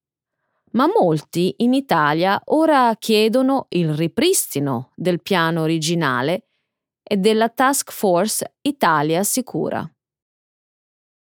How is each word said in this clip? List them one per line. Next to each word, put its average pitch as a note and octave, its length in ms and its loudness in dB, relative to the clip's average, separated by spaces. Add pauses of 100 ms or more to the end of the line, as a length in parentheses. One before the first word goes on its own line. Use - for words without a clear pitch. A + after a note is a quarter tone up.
(720)
Ma B3+ 160 2
molti F3+ 720 0
in A#3+ 160 2
Italia F3 720 0
ora C#4 520 2
chiedono A#3 720 0
il E3 240 0
ripristino D3 1000 -2
del F3+ 260 -2
piano E3 400 0
originale D#3 840 -2 (600)
e G#3+ 100 -2
della A3 300 2
Task C4+ 440 -2
Force F#3+ 720 -2
Italia D#3+ 600 0
Sicura. - 680 -6 (1400)